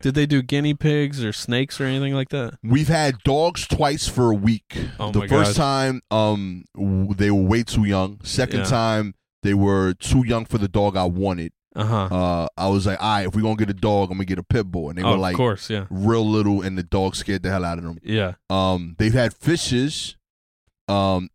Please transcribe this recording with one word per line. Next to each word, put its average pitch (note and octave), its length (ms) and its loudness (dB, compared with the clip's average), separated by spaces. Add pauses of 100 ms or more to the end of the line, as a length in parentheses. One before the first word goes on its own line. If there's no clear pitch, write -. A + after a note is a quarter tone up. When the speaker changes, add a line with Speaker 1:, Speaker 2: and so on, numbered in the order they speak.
Speaker 1:
did C3+ 140 0
they D3 120 2
do C#3+ 160 2
guinea C#3+ 300 0
pigs C#3+ 520 0
or G#2+ 80 -4
snakes B2 480 -4
or C#3 40 -2
anything C3+ 300 -2
like C3+ 140 -2
that? B2 340 -6
Speaker 2:
We've B2+ 260 2
had D3+ 360 2
dogs D#3 420 2
twice D3+ 400 0
for A#2+ 240 2
a G#2+ 60 4
week. A2+ 420 0 (220)
Speaker 1:
Oh G#2+ 100 -4
Speaker 2:
The G#2 80 0
Speaker 1:
my G2+ 80 -2
Speaker 2:
first G#2 300 4
Speaker 1:
God. D#3 60 2
Speaker 2:
time, C3+ 380 0 (120)
um, G#2 520 0 (120)
w-, G2 380 0
they G2+ 180 2
were G2+ 100 4
way A2+ 220 2
too A2 200 0
young. G2 380 0
Second B2 380 -2
Speaker 1:
Yeah. F#2+ 60 -2
Speaker 2:
time, A2 480 0 (280)
they G2+ 120 2
were G2 400 4
too - 300 0
young A2+ 220 0
for A#2+ 120 -2
the G2+ 100 -2
dog G2+ 280 0
I F#2 80 2
wanted. F2+ 480 -2 (220)
Speaker 1:
Uh-huh. G#2+ 300 0 (100)
Speaker 2:
Uh, F2+ 320 0 (100)
I F#2+ 120 -2
was G2 180 2
like, F#2+ 160 -2
"All G#2+ 140 0
right, G2 100 -2
if F2 80 -6
we're G#2+ 80 0
gonna A2 140 0
get G#2+ 140 -2
a G2 40 -4
dog, G2 360 0
I'm F#2 80 -6
gonna G2 60 -2
get F#2 140 -4
a F2+ 60 -8
pit G#2 260 0
bull." E2+ 180 -6
And E2 100 -10
they F#2 40 -4
Speaker 1:
Oh, A2+ 100 2
Speaker 2:
were, G2+ 60 2
like, F#2 160 -2
Speaker 1:
of - 40 -4
course, A#2 300 0
yeah. G2+ 220 -4
Speaker 2:
real G#2+ 360 2
little, G2+ 360 2
and F#2 160 -4
the F2+ 60 -4
dog F#2+ 320 0
scared F#2+ 260 -4
the F#2 80 -2
hell F#2 140 -2
out E2+ 140 -4
of E2+ 60 -10
them. E2 200 -10
Speaker 1:
Yeah. G2 300 -2 (140)
Speaker 2:
Um, F#2 500 0
they've A2 140 2
had A#2+ 220 2
fishes. - 800 -2 (720)
Um, F#2+ 460 0